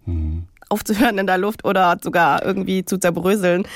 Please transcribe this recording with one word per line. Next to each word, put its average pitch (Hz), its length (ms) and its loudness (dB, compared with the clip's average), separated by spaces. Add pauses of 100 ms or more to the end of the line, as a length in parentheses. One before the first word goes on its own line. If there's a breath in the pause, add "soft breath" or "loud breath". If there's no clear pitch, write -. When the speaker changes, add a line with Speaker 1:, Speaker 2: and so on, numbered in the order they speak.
Speaker 1:
Mhm. 82 380 -4 (260)
Speaker 2:
aufzuhören 214 480 0
in 196 100 0
der 185 100 2
Luft 202 280 -4
oder 185 360 4
sogar 160 440 2
irgendwie 190 400 -2
zu 190 120 -2
zerbröseln, 180 800 0